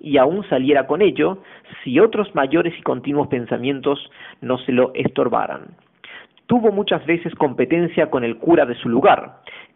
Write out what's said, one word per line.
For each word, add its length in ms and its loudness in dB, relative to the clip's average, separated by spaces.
y 160 -2
aún 320 4
saliera 380 2
con 160 0
ello, 400 0
si 160 2
otros 340 2
mayores 440 0
y 40 -18
continuos 460 -2
pensamientos 840 -4
no 160 -2
se 160 -4
lo 220 2
estorbaran. 800 -4
Tuvo 260 2
muchas 320 -2
veces 300 -2
competencia 760 0
con 160 -2
el 140 -6
cura 260 4
de 120 -4
su 120 -8
lugar, 520 2